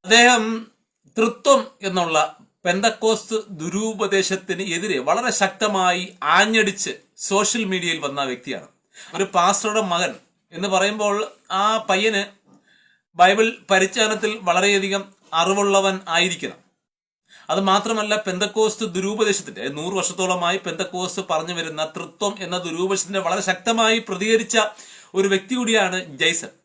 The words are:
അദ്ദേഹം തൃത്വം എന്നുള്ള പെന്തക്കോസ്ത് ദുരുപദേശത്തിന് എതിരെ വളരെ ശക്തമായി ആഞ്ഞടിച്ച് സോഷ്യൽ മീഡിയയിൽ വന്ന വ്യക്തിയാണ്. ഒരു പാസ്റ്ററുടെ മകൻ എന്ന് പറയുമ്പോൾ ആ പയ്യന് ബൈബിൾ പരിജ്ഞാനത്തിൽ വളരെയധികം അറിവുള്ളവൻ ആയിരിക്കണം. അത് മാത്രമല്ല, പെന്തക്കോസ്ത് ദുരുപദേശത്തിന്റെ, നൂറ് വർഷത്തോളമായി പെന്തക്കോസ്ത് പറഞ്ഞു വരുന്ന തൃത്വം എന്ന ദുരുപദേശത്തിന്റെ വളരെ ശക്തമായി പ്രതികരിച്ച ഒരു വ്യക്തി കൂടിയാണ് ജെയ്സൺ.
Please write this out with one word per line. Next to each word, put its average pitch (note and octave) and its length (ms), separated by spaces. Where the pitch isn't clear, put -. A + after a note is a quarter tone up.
അദ്ദേഹം A#3 400
തൃത്വം A#3 440
എന്നുള്ള F3 360
പെന്തക്കോസ്ത് A3 720
ദുരുപദേശത്തിന് F#3+ 1120
എതിരെ F3 360
വളരെ F#3 320
ശക്തമായി F#3+ 760
ആഞ്ഞടിച്ച് G3 720
സോഷ്യൽ G#3 480
മീഡിയയിൽ E3+ 420
വന്ന C#3 180
വ്യക്തിയാണ്. B2 440
ഒരു F3 100
പാസ്റ്ററുടെ G#3 580
മകൻ E3+ 200
എന്ന് F3 160
പറയുമ്പോൾ G3+ 480
ആ F#3+ 140
പയ്യന് G3+ 340
ബൈബിൾ G3 300
പരിജ്ഞാനത്തിൽ G#3+ 720
വളരെയധികം G3 600
അറിവുള്ളവൻ G3 760
ആയിരിക്കണം. E3+ 560
അത് E3+ 100
മാത്രമല്ല, G#3 520
പെന്തക്കോസ്ത് G#3 580
ദുരുപദേശത്തിന്റെ, G3 720
നൂറ് D#3 260
വർഷത്തോളമായി F3+ 720
പെന്തക്കോസ്ത് F3+ 640
പറഞ്ഞു E3 240
വരുന്ന D#3+ 280
തൃത്വം F#3 360
എന്ന F3 140
ദുരുപദേശത്തിന്റെ F#3 640
വളരെ F#3 220
ശക്തമായി A3+ 560
പ്രതികരിച്ച A3 580
ഒരു G3 140
വ്യക്തി F#3+ 260
കൂടിയാണ് A3 440
ജെയ്സൺ. E3 320